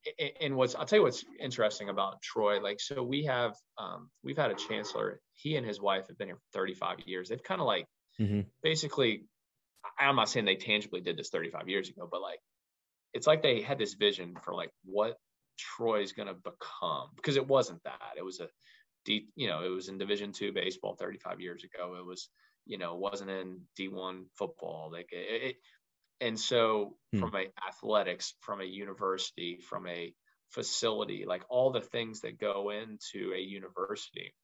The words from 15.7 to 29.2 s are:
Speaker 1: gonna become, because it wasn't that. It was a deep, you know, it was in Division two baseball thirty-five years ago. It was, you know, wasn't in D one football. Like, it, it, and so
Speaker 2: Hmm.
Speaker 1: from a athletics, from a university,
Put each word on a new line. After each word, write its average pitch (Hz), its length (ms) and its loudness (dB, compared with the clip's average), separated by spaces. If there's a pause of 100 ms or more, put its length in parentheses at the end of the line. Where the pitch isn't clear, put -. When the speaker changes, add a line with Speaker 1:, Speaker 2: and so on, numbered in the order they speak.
Speaker 1:
gonna 101 220 -6
become, 80 840 -6
because 139 200 2
it 135 100 4
wasn't 123 380 4
that. 58 320 -10
It 82 80 -8
was 92 160 -8
a 85 80 -8 (560)
deep, 107 300 0
you 123 140 0
know, 82 160 0
it 90 60 0
was 92 180 -4
in 95 100 -8
Division 101 340 0
two 101 200 -4
baseball 95 420 -2
thirty-five 92 460 -8
years 87 240 -10
ago. 90 340 -8
It 90 60 -12
was, 92 240 -12 (380)
you 101 120 -8
know, 87 180 -4
wasn't 98 340 -4
in 92 320 -6 (140)
D 95 120 -6
one 92 380 -8 (120)
football. 80 540 -6
Like, 87 200 -10
it, 98 300 -4
it, 127 140 -4 (640)
and 113 180 0
so 110 600 4 (140)
Speaker 2:
Hmm. 110 60 2
Speaker 1:
from 107 160 0
a 95 120 0 (200)
athletics, 101 760 0
from 101 180 -6
a 95 40 -4
university, 95 920 -4